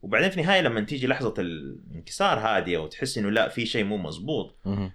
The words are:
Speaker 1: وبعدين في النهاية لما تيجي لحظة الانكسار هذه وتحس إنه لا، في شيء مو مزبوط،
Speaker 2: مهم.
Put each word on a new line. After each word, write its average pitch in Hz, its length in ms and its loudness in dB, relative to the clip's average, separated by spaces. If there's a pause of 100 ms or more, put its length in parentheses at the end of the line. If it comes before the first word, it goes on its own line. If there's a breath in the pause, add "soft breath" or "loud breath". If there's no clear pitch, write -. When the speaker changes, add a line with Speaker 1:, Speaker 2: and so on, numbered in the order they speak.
Speaker 1:
وبعدين 113 280 2
في 185 100 -4
النهاية 185 200 4
لما 117 200 2
تيجي 127 260 -2
لحظة 127 320 0
الانكسار 85 1000 -2
هذه 92 380 2
وتحس 80 420 -4
إنه 101 120 0
لا، 110 180 4
في 117 180 -4
شيء 110 180 0
مو 104 120 -2
مزبوط، 92 680 -4
Speaker 2:
مهم. 98 300 -2